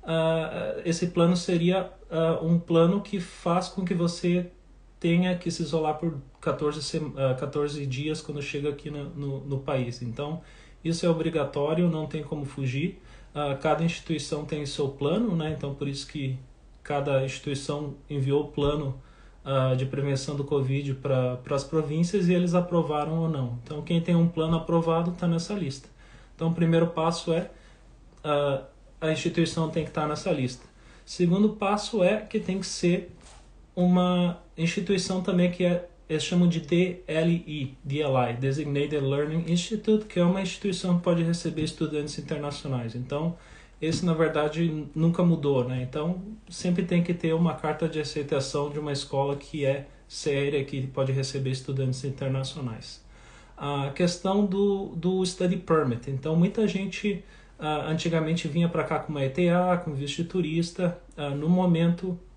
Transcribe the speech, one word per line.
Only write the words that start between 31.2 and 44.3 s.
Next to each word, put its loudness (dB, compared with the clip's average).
passo 0
é 4
que -4
tem -2
que -6
ser 0
uma 2
instituição 0
também 4
que -2
é, 2
eles -2
chamam 4
de 2
D 2
L 2
I, -6
Designated 0
Learning 0
Institute, 2
que -4
é 6
uma 4
instituição 0
que 0
pode 4
receber -2
estudantes -4
internacionais. -4
Então, -4
esse, 0
na 4
verdade, 2